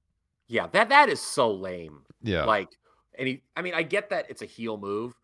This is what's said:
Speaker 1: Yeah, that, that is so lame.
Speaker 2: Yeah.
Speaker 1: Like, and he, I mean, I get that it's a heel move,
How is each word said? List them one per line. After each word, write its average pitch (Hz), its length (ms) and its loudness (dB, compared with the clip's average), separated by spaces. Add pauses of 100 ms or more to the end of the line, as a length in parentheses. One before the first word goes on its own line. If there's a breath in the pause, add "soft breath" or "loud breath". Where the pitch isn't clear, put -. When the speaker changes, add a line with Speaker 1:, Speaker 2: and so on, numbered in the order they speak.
(480)
Speaker 1:
Yeah, 101 240 -2
that, 214 180 4
that 277 200 8
is 139 120 0
so 120 300 0
lame. 87 520 -8 (180)
Speaker 2:
Yeah. 87 240 0
Speaker 1:
Like, 101 240 2 (480)
and 131 100 -4
he, 131 140 -4 (160)
I 165 40 -4
mean, 180 120 -6
I 165 100 0
get 196 280 -2
that 165 180 -4
it's 127 120 -14
a 110 40 -12
heel 110 320 -8
move, 104 360 -6 (100)